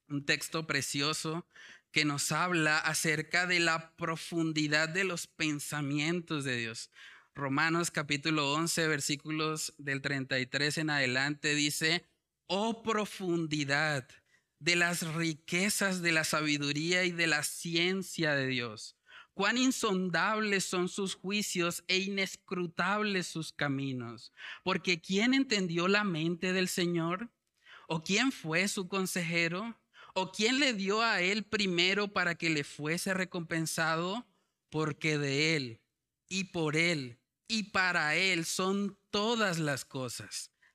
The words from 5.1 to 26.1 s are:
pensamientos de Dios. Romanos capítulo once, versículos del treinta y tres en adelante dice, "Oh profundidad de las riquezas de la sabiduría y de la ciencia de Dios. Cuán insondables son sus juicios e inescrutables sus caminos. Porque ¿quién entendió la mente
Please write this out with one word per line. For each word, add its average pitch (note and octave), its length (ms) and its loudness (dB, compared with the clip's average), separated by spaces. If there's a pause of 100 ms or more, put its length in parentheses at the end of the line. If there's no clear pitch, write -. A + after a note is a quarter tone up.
pensamientos D3 1200 -2
de B2+ 120 -2
Dios. A2+ 340 -6 (440)
Romanos D#3 560 0
capítulo D3 640 0
once, E3 340 0
versículos D#3 880 -2
del C#3 240 -6
treinta C3+ 380 -2
y B2+ 80 -2
tres C#3+ 320 0
en D#3 120 0
adelante C#3+ 640 2
dice, D#3 520 2 (400)
"Oh A3 360 0
profundidad D#3 1300 0 (500)
de E3+ 180 2
las F3 380 2
riquezas F3+ 840 0
de E3+ 120 2
la D#3+ 120 4
sabiduría D3+ 800 2
y F3+ 60 0
de E3+ 160 0
la D3+ 160 2
ciencia E3+ 920 -2
de C3+ 120 2
Dios. A#2+ 500 -6 (380)
Cuán G#3 240 2
insondables G3+ 1040 2
son F3+ 240 -2
sus F#3+ 280 -6
juicios F3+ 720 -2
e F#3 100 4
inescrutables F#3+ 1300 -2
sus - 260 -8
caminos. C3+ 800 -4 (300)
Porque F3+ 380 0
¿quién A3 340 2
entendió F#3+ 540 2
la G#3 160 4
mente F3 480 -2